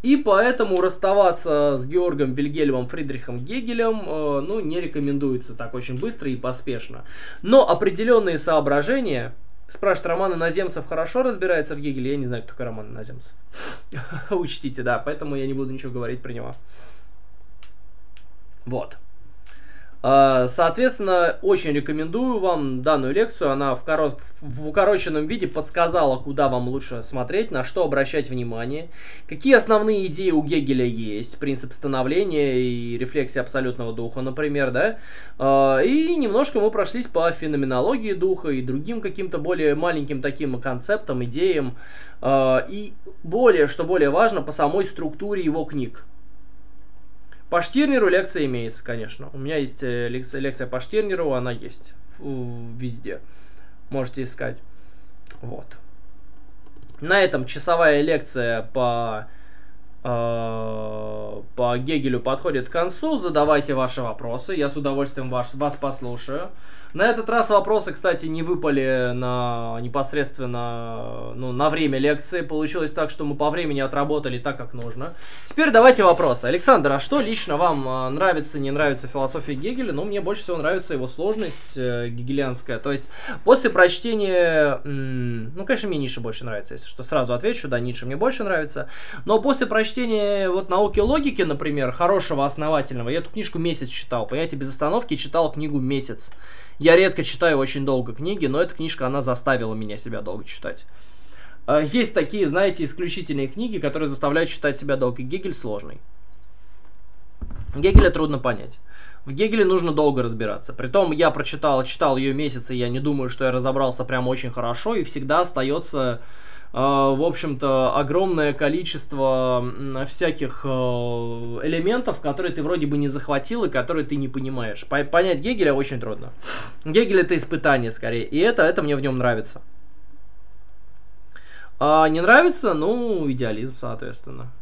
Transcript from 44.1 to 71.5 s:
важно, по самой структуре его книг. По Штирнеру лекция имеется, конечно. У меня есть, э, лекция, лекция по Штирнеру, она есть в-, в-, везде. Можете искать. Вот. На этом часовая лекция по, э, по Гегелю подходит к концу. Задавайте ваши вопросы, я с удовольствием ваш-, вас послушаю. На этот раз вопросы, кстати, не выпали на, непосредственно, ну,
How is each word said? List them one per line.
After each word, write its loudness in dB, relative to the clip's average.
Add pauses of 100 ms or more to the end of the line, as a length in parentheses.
важно, 4
по -4
самой 2
структуре -4
его 0
книг. -4 (1500)
По 2
Штирнеру 4
лекция 2
имеется, -4
конечно. -6
У -8
меня -4
есть, -4
э, -2
лекция, -6
лекция -4
по -4
Штирнеру, 0
она 0
есть -8 (240)
в-, -8
в-, -6
везде. -6 (720)
Можете -4
искать. -4 (800)
Вот. -6 (1300)
На 4
этом 2
часовая 4
лекция 0
по, 0 (760)
э, -4 (120)
по 2
Гегелю 0
подходит 0
к -10
концу. 0
Задавайте 2
ваши 0
вопросы, -4
я 0
с -4
удовольствием -2
ваш-, -2
вас -2
послушаю. -4 (460)
На 4
этот 0
раз 2
вопросы, 4
кстати, 0
не -4
выпали 0
на, -2
непосредственно, -4
ну, -6